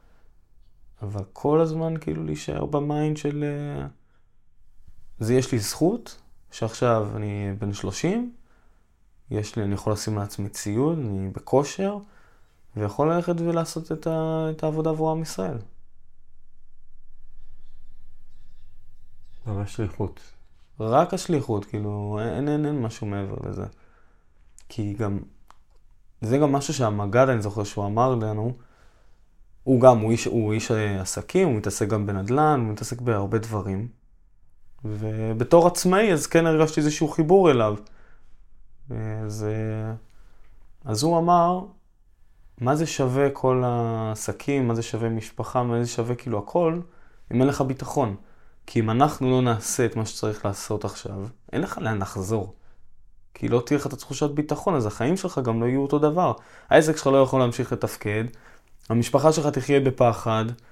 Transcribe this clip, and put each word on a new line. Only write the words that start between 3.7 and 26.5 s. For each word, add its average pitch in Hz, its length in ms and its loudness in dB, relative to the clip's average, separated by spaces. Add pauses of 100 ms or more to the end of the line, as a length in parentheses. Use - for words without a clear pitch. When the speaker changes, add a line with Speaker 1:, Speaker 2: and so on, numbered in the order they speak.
Speaker 1:
זה 113 140 0
יש 127 180 2
לי 120 80 2
זכות, 180 600 -2 (300)
שעכשיו 113 640 0
אני 101 440 -4
בן 101 140 -4
שלושים, 208 640 -4 (960)
יש 104 240 -4
לי, 110 80 -2
אני 101 100 -2
יכול 107 200 -2
לשים 107 240 -4
לעצמי 101 320 -6
ציוד, 135 480 -2
אני 98 320 -4
בכושר, 170 680 -2 (760)
ויכול 127 380 0
ללכת 170 280 0
ולעשות 165 500 -2
את 156 160 -4
ה-, 160 440 -2
את 156 120 -6
העבודה 156 260 0
עבור 160 220 0
עם 160 100 -2
ישראל. 160 360 -6 (4000)
Speaker 2:
ממש 101 300 -4
שליחות. 104 440 -4 (600)
Speaker 1:
רק 131 340 2
השליחות, 123 520 -2
כאילו, 104 560 -4
אין, 117 280 -2
אין, 151 160 0
אין 147 160 -2
משהו 110 260 -4
מעבר 101 420 -6
לזה. 98 160 -6 (1040)
כי 104 240 -4
גם, 101 260 -2 (1000)
זה 113 160 2
גם 147 140 4